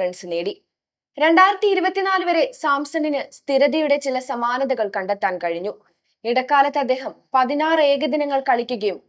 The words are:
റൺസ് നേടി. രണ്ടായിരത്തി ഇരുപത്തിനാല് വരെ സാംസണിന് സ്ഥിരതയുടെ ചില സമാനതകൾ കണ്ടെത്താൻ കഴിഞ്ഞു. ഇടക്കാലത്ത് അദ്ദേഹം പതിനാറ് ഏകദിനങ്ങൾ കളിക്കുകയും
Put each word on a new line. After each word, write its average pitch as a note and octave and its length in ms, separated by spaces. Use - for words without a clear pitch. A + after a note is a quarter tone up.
റൺസ് F3+ 320
നേടി. E3+ 300
രണ്ടായിരത്തി F#4+ 560
ഇരുപത്തിനാല് F#4+ 540
വരെ E4 140
സാംസണിന് D4 580
സ്ഥിരതയുടെ C#4+ 600
ചില C4+ 220
സമാനതകൾ A#3+ 800
കണ്ടെത്താൻ F#3+ 480
കഴിഞ്ഞു. F3 280
ഇടക്കാലത്ത് C4+ 540
അദ്ദേഹം B3+ 360
പതിനാറ് D4 460
ഏകദിനങ്ങൾ C#4+ 560
കളിക്കുകയും A3+ 600